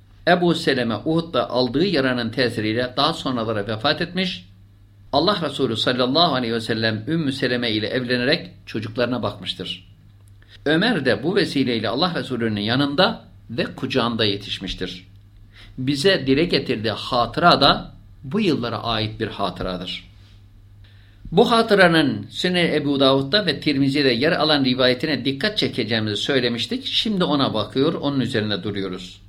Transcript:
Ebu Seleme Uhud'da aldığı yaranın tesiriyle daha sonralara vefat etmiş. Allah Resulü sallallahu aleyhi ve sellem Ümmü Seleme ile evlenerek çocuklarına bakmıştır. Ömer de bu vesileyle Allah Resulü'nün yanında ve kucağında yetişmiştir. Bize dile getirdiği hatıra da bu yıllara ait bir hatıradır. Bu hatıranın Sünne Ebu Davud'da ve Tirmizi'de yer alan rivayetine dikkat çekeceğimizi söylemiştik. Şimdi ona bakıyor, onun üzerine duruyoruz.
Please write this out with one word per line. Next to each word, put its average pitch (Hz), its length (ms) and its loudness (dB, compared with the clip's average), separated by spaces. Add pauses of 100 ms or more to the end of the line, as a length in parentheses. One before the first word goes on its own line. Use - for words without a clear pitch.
(280)
Ebu 175 260 4
Seleme 120 500 0
Uhud'da 160 460 0
aldığı 127 360 2
yaranın 127 440 0
tesiriyle 117 680 -2
daha 147 160 2
sonralara 113 540 -4
vefat 143 340 -2
etmiş. 180 480 -6 (640)
Allah 175 300 2
Resulü 135 340 -2
sallallahu 131 580 2
aleyhi 117 200 -2
ve 117 60 -2
sellem 110 480 -2
Ümmü 156 240 0
Seleme 120 380 -2
ile 107 160 -2
evlenerek 123 640 -2 (160)
çocuklarına 120 560 -4
bakmıştır. - 680 -8 (800)
Ömer 175 380 2
de 113 180 2
bu 175 140 -2
vesileyle 123 520 0
Allah 165 260 -2
Resulü'nün 117 460 -2
yanında 143 640 0 (260)
ve 131 140 -4
kucağında 117 600 -2
yetişmiştir. 98 800 -6 (720)
Bize 143 480 0
dile 135 180 4
getirdiği 120 460 0
hatıra 120 680 2
da 170 320 2 (320)
bu 151 160 -2
yıllara 120 420 -2
ait 110 380 -4
bir 104 80 -2
hatıradır. 92 840 -6 (1200)
Bu 226 180 6
hatıranın 170 800 4
Sünne 175 440 0
Ebu 143 260 0
Davud'da 139 460 4
ve 139 140 -2
Tirmizi'de 139 480 2
yer 127 240 2
alan 151 320 2
rivayetine 127 600 2
dikkat 139 340 -2
çekeceğimizi 110 580 -2
söylemiştik. 123 720 -2
Şimdi 196 380 0
ona 135 300 2
bakıyor, 131 400 0
onun 143 260 -2
üzerine 107 420 -2
duruyoruz. 98 680 -8